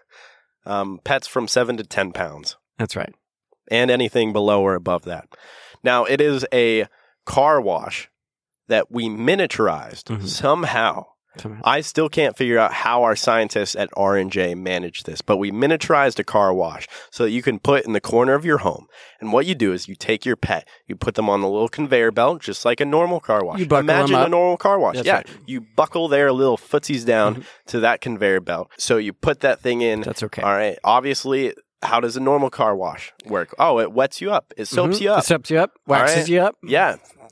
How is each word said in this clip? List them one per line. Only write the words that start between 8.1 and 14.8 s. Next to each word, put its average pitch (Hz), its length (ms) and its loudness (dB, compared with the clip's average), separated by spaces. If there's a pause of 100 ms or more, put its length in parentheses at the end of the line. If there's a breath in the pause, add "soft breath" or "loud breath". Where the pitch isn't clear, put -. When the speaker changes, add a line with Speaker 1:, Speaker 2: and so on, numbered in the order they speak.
Speaker 1:
that 110 220 0
we 117 160 -4
miniaturized 117 1000 -2
Speaker 2:
Mm-hmm. 104 200 -8
Speaker 1:
somehow. 123 800 -2 (320)
Speaker 2:
Somehow. 107 260 -14
Speaker 1:
I 143 160 2
still 156 300 -2
can't 147 260 0
figure 120 240 2
out 110 140 2
how 120 300 0
our 113 120 4
scientists 110 640 0
at 98 180 -2
R 98 220 2
and 95 120 -2
J 92 240 -2
managed 90 520 -6